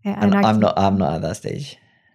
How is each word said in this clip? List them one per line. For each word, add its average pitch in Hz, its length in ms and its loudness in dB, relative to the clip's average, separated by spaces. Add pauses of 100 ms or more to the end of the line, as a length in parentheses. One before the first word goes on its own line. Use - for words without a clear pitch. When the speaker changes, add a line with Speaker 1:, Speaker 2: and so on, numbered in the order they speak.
Speaker 1:
Yeah, 202 100 -4
Speaker 2:
And 202 180 2
Speaker 1:
and - 20 4
I 208 140 4
Speaker 2:
I'm 214 60 4
Speaker 1:
can 214 60 2
Speaker 2:
not, - 180 2
I'm 98 180 2
not 80 180 0
at 80 80 -6
that 80 120 -4
stage. - 420 -10 (380)